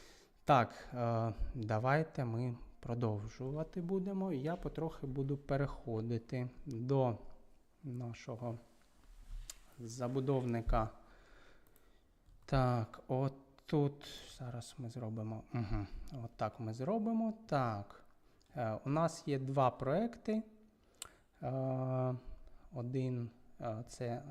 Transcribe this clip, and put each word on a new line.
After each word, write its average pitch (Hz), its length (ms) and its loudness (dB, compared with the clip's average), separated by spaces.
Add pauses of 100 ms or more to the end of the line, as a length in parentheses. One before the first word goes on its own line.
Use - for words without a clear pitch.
(440)
Так, - 500 4
е, 117 400 2 (200)
давайте 131 720 2
ми 120 320 0 (240)
продовжувати 120 1000 -2
будемо. 190 500 0
Я 151 240 0
потрохи 156 500 -4
буду 139 300 0
переходити 123 1120 -2 (180)
до 123 520 2 (640)
нашого 120 760 -6 (1200)
забудовника. 120 1120 2 (1500)
Так, 123 640 2
от 135 240 2 (340)
тут 143 420 2 (300)
зараз 123 400 -8
ми 120 120 -6
зробимо. 110 520 -4 (120)
Угу. 107 320 0 (380)
От - 120 -12
так 110 240 -2
ми 110 140 -2
зробимо. 220 600 2 (120)
Так, 117 580 0 (520)
е, 113 280 0
у 135 60 0
нас 160 380 2
є 139 100 2
два 135 320 6
проекти. 214 720 2 (1000)
Е, 131 720 0 (580)
один, 127 580 0 (300)
е, 117 280 -4
це 120 420 -4